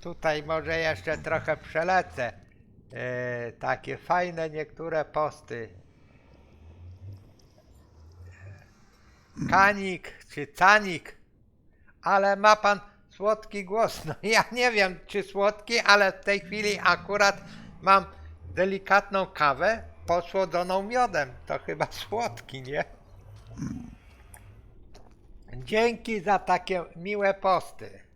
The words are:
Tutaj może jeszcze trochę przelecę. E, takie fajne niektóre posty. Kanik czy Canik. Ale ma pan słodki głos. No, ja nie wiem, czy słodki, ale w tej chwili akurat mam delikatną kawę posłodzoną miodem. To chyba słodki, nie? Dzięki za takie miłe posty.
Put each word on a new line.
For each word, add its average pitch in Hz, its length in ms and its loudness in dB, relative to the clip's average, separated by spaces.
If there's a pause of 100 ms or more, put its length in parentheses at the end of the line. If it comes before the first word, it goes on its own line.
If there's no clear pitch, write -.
Tutaj 160 420 6
może 160 360 0
jeszcze 156 400 2
trochę 156 380 0
przelecę. 165 760 0 (600)
E, 123 600 -6
takie 131 460 -6
fajne 165 520 -2
niektóre 156 540 -6
posty. 120 760 -8 (3750)
Kanik 196 600 2 (160)
czy 143 180 -10
Canik. 196 720 2 (840)
Ale 196 340 4
ma 208 200 6
pan 202 240 0 (300)
słodki 202 540 -4
głos. 202 400 -2
No, 156 180 -8
ja 214 300 4
nie 240 180 0
wiem, 190 360 0
czy 202 160 -6
słodki, 208 560 -2
ale 202 340 4
w - 120 -16
tej 202 160 0
chwili 208 440 -4
akurat 196 560 2 (420)
mam 190 220 6 (400)
delikatną 196 800 0
kawę 165 560 0 (240)
posłodzoną 180 760 -2
miodem. 202 500 -2 (140)
To 147 120 -6
chyba 156 320 -4
słodki, - 720 -8
nie? 143 220 -6 (2750)
Dzięki 226 640 -2
za 185 180 2
takie 180 460 -2 (120)
miłe 196 380 -2
posty. 165 680 -4 (160)